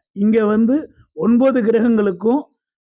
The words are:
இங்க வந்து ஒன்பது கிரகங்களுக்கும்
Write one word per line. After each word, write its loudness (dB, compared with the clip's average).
இங்க 0
வந்து 0
ஒன்பது 0
கிரகங்களுக்கும் 0